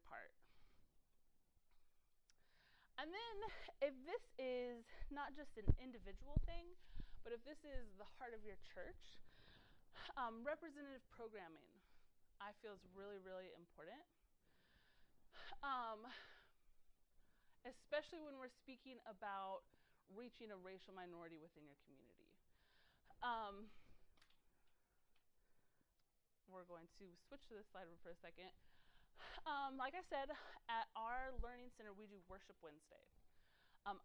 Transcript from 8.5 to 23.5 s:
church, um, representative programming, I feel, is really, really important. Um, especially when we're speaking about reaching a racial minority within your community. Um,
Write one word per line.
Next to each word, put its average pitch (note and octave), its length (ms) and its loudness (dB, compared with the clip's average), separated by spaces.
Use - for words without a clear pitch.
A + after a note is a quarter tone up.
church, - 480 -4
um, A#3 260 2
representative C#4+ 600 -2
programming, F3 540 -6
I G3+ 240 -4
feel, G#3+ 100 -4
is F#3 120 -10
really, G3 260 -4
really F#3 320 -4
important. F3 460 -10
Um, A#3 400 2
especially D4+ 580 2
when C#4 160 -6
we're B3+ 140 -6
speaking C4 460 -12
about G3 580 -2
reaching A3+ 400 -8
a G3 40 -4
racial F#3 380 -8
minority E3+ 460 -8
within D3+ 260 -14
your C#3+ 160 -16
community. B2+ 460 -20
Um, A3 480 2